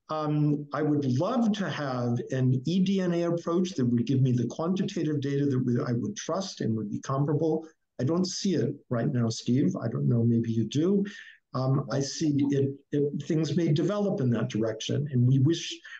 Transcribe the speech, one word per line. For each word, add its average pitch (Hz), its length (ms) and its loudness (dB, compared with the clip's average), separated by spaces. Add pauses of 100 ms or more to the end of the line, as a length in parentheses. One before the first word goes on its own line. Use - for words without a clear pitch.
um, 151 640 0
I 143 80 -2
would 151 220 2
love 196 500 2
to 180 160 -2
have 127 480 -2 (140)
an 127 340 2
E 180 180 0
D 190 180 2
N 175 120 0
A 170 100 0
approach 170 480 0
that 131 140 0
would 117 220 2
give 131 140 2
me 131 100 4
the 120 160 2
quantitative 160 720 -2
data 139 260 0
that 131 140 2
we, 127 180 0
I 139 140 -2
would 110 240 -4
trust 190 460 -6
and 117 160 0
would 104 120 -6
be 117 120 -6
comparable. 151 640 0 (320)
I 131 40 -2
don't 170 220 2
see 180 300 -2
it 131 180 0 (160)
right 127 240 0
now, 117 160 2
Steve. 147 500 0
I 120 80 -4
don't 139 220 0
know, 117 140 4
maybe 113 280 2
you 113 120 0
do. 180 400 2 (500)
Um, 135 380 0
I 139 80 0
see 151 340 -2 (160)
it, 135 220 2 (200)
it, 147 360 0
things 151 280 0
may 165 160 2
develop 185 500 0
in 123 100 2
that 110 160 0
direction, 113 640 -2
and 123 160 4
we 135 120 6
wish, 160 320 2 (280)